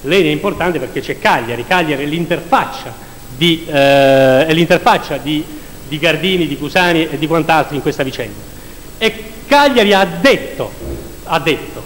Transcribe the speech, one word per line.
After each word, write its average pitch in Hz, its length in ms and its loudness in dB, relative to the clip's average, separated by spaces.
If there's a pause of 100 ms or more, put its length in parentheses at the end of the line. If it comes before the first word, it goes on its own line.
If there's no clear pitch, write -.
l'Eni 165 260 2
è - 20 0
importante 165 480 -2
perché 131 220 -8
c'è 135 180 -8
Cagliari. 120 480 0
Cagliari 156 360 0
è - 20 -4
l'interfaccia 160 880 -2 (420)
di, 165 320 0
eh, 139 800 6
è 160 80 2
l'interfaccia 170 640 2
di, 151 260 -4 (460)
di 147 100 -6
Gardini, 165 480 0
di 139 100 -4
Cusani 165 520 0
e 143 80 -6
di 151 100 -2
quant'altro 156 480 2
in 135 60 -4
questa 147 220 -2
vicenda. 113 360 -8 (580)
E 220 260 -2 (220)
Cagliari 254 480 4
ha 190 140 4 (140)
detto, 175 500 0 (540)
ha 165 140 0
detto 131 460 -4